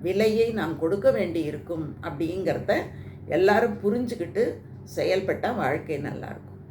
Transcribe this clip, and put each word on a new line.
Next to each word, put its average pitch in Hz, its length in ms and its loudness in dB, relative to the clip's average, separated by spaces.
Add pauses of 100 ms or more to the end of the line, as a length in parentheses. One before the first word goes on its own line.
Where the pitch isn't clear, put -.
விலையை 214 420 4 (120)
நாம் 160 220 0
கொடுக்க 180 260 4 (100)
வேண்டி 170 240 0 (100)
இருக்கும் 156 340 -6 (220)
அப்படிங்கிறத 165 680 -2 (640)
எல்லாரும் 208 460 6
புரிஞ்சுக்கிட்டு 214 600 0 (520)
செயல்பட்டா 170 540 0 (120)
வாழ்க்கை 147 360 -2 (120)
நல்லா - 240 -8
இருக்கும். - 380 -14